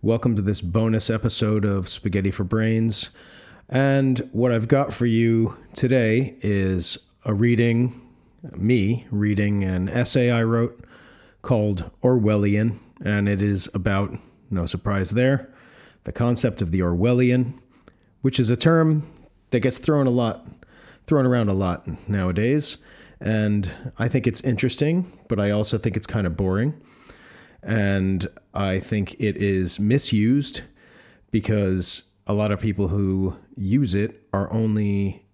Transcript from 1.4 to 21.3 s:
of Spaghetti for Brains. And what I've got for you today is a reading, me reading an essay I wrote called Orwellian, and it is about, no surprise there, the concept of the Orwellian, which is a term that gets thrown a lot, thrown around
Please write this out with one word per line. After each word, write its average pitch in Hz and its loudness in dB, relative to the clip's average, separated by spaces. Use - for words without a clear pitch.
of 98 -2
Spaghetti 98 -2
for 101 -4
Brains. 113 0
And 135 2
what 120 2
I've 113 0
got 139 2
for 120 -2
you 113 2
today 123 2
is 95 0
a 107 -2
reading, 117 2
me 110 0
reading 104 0
an 92 -2
essay 120 0
I 117 0
wrote 117 -2
called 104 0
Orwellian, 107 2
and 101 0
it 98 0
is 101 -2
about, 98 -2
no 90 -2
surprise 98 -4
there, 127 0
the - -10
concept 120 0
of 85 -2
the 92 0
Orwellian, 123 2
which 131 0
is 113 2
a 120 2
term 160 4
that 120 2
gets 127 0
thrown 143 2
a 123 2
lot, 120 0
thrown 143 4
around 123 2